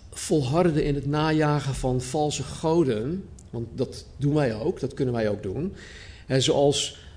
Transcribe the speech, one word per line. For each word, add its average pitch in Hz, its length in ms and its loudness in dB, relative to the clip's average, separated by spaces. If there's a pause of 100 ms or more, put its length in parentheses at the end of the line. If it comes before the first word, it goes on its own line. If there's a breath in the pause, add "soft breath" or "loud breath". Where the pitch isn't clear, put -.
(100)
volharden 156 760 2
in 147 100 0
het 139 120 -4
najagen 147 680 2
van 127 260 0
valse 147 420 -2
goden, 156 840 0 (260)
want 117 240 -6
dat - 320 -6 (100)
doen 143 180 2
wij 135 200 2
ook, 139 260 -2
dat 127 140 -4
kunnen 127 200 0
wij 110 140 2
ook 101 140 -2
doen. 123 320 -4 (520 loud breath)
Hè, 131 140 2
zoals, 139 580 2 (180 loud breath)